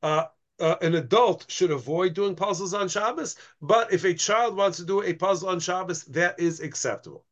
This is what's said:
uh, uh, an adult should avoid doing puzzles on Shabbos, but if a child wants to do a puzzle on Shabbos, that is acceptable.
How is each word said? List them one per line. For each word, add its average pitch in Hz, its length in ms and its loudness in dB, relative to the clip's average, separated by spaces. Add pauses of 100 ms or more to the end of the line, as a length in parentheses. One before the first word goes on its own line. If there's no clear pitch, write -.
uh, 156 240 2 (320)
uh, 165 220 4
an 170 140 2
adult 190 540 4
should 180 220 2
avoid 156 440 0
doing 196 200 -2
puzzles 185 380 -4
on 196 160 -2
Shabbos, 240 480 -4 (240)
but 214 320 2
if 180 120 0
a 185 100 4
child 214 420 0
wants 196 220 2
to 175 80 -12
do 196 160 0
a 185 100 -2
puzzle 190 380 0
on 180 100 -2
Shabbos, 180 440 -6
that 175 360 -2
is 165 200 -2
acceptable. 117 720 -8